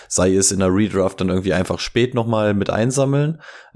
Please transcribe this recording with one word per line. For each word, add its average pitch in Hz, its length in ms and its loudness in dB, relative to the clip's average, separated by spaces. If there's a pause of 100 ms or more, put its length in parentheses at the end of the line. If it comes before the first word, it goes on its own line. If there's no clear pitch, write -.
Sei 95 280 2
es 95 160 2
in 98 80 -2
der 92 140 2
Redraft 95 480 0
dann 92 80 0
irgendwie 92 240 0
einfach 90 260 -2
spät 123 340 -2
nochmal 110 400 0
mit 101 160 0
einsammeln, 139 720 0 (340)